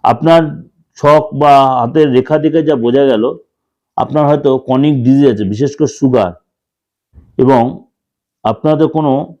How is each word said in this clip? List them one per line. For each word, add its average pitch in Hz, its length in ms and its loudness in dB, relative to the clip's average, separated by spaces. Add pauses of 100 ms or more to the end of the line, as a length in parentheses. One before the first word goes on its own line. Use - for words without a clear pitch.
আপনার 160 380 2 (540)
ছক 151 380 0
বা 135 460 2
হাতের 139 320 0
রেখা 131 280 0
থেকে 156 240 -2
যা 147 120 0
বোঝা 123 300 0
গেল, 123 320 -2 (580)
আপনার 143 320 -2
হয়তো 143 300 0
ক্রনিক 135 460 -2
ডিজিজ 135 300 2
আছে, 104 100 -4
বিশেষ 110 320 -4
করে 151 120 -2
সুগার, 120 440 0 (1040)
এবং 127 480 0 (580)
আপনার 151 340 -2
তো 156 100 0
কোনো 156 540 -4